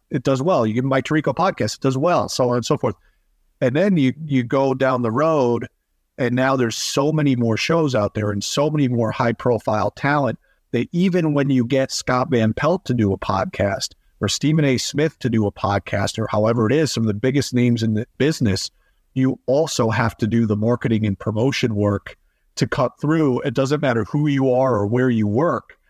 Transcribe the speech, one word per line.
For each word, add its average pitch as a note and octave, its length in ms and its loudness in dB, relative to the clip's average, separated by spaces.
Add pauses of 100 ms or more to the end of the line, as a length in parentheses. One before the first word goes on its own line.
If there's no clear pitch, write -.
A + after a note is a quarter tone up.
(100)
It C3+ 140 -4
does C3+ 180 0
well. D3+ 240 2
You A2 80 -2
give B2+ 100 0
him C#3 40 -2
Mike C3+ 160 0
Tirico D3+ 300 -2
podcast. E3+ 420 -2
It - 40 -20
does C3 160 0
well, D3 320 0
so B2 220 0
on A#2+ 60 0
and A#2+ 100 -4
so D3 100 0
forth. A#2 200 -4 (640)
And B2+ 160 0
then F#3+ 200 4
you, C3 160 2 (120)
you C3+ 180 0
go C3+ 320 0
down C3 280 0
the A2+ 100 0
road, B2 560 0 (500)
and B2 160 0
now C3 220 2
there's A#2 200 0
so C#3+ 360 -2
many C#3+ 240 2
more A2+ 200 0
shows D#3+ 380 0
out G#2 200 0
there G#2 160 -2
and G2+ 120 -4
so D3 280 -2
many C#3+ 180 0
more A#2 240 0
high-profile A2+ 800 0
talent C#3 460 -2 (340)
that A#2+ 180 -2
even F3 440 0
when C#3 160 0
you B2+ 140 2
get C3 280 0
Scott B2+ 380 -2
Van A2 220 4
Pelt E3+ 340 -2
to C3 80 0
do G#2 180 2
a F#2 60 -2
podcast G2 720 -2 (300)
or G#2 80 -2
Stephen D3+ 360 0
A B2+ 140 2
Smith - 420 -4
to A#2+ 100 -2
do A2+ 160 2
a G2 60 -2
podcast G2+ 640 -4
or A2 100 -4
however A2 380 2
it A2 60 2
is, D3+ 180 2
some A2+ 140 -2
of A2 40 2
the G#2 60 0
biggest C3 400 -2
names A#2+ 280 2
in A2 120 0
the G#2+ 120 -2 (120)
business, B2+ 520 0 (440)
you C3 320 0
also C3 440 0
have A2+ 260 -2
to A2+ 100 0
do A#2 200 2
the G#2 100 0
marketing A2+ 500 0
and G2 120 -2
promotion A2+ 580 -2
work G2+ 400 -2 (380)
to B2+ 120 -2
cut B2+ 340 -2
through. D3 420 2
It C3+ 120 -4
doesn't C#3 280 0
matter A#2 220 0
who D3+ 220 -2
you C3+ 260 2
are B2+ 220 2
or G2+ 120 0
where B2 240 2
you A2 180 2
work. B2 500 -2 (120)